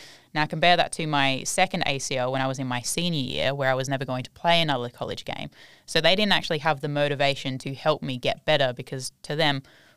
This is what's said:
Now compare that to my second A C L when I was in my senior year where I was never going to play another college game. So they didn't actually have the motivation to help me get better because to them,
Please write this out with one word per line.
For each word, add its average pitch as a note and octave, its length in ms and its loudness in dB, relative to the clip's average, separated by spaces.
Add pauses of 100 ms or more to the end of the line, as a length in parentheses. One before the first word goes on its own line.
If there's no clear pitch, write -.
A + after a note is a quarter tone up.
(360)
Now D3+ 100 2
compare F3 320 4
that E3+ 160 2
to D#3+ 140 -4
my C#3 380 2
second F#3 420 0
A C#3 100 -2
C - 180 -4
L B2+ 160 0
when C3 100 0
I C3 60 0
was C3 120 -2
in C3 80 -4
my B2 140 -4
senior E3+ 420 -2
year C#3 320 -2
where C3+ 160 0
I - 20 2
was C3 160 -2
never C3+ 160 -2
going B2+ 180 -4
to - 80 -12
play E3+ 300 4
another C3 280 0
college - 360 -8
game. - 240 -10 (380)
So - 120 0
they E3 160 6
didn't G3+ 180 2
actually D#3+ 260 0
have C#3+ 220 0
the D3+ 80 -4
motivation C#3 680 0
to C3+ 140 -8
help D3+ 300 0
me C3+ 140 -4
get B2+ 280 -2
better C#3+ 260 4
because B2+ 400 -8 (120)
to D3+ 120 -6
them, C#3+ 280 0 (340)